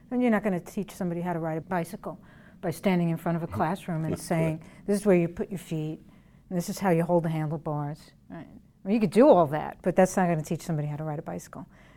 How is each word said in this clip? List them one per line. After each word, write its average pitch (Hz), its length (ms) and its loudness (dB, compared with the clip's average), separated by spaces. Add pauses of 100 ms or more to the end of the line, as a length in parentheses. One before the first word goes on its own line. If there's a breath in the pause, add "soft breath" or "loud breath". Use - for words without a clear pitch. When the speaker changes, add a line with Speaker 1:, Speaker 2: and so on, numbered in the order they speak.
(120)
Speaker 1:
And 247 100 0
you're 247 80 4
not 208 140 2
gonna 185 160 0
teach - 320 -8
somebody 175 280 -6
how 175 120 -4
to 165 80 -4
ride 160 180 -4
a 156 40 -6
bicycle 175 580 -8 (400 loud breath)
by 180 100 -4
standing 175 380 0
in 165 80 0
front 170 200 -2
of 165 60 -6
a 165 40 -4
Speaker 2:
<laughs> - 120 -6
Speaker 1:
classroom 170 460 -2
and 170 100 -2
Speaker 2:
Correct. - 80 -8
Speaker 1:
saying, 160 380 -2 (260 loud breath)
"This 202 140 0
is 208 40 -6
where 196 120 6
you 175 100 4
put 175 240 -8
your 185 80 -6
feet, 156 420 -6 (480 soft breath)
and 185 80 -6
this 175 120 -2
is 190 100 -8
how 196 120 2
you 165 120 4
hold 170 220 2
the 170 60 -2
handlebars." 151 840 -4 (180)
Right? 165 160 -14 (380)
Well, 196 100 0
you 233 60 2
could 202 100 2
do 233 180 8
all 180 200 8
that, 147 340 -4
but 180 140 0
that's 185 200 4
not 180 120 4
gonna 160 140 0
teach 151 200 -4
somebody 151 240 -2
how 147 100 -6
to 151 80 -8
ride 151 140 -6
a 165 40 -8
bicycle. 175 440 -12 (300 soft breath)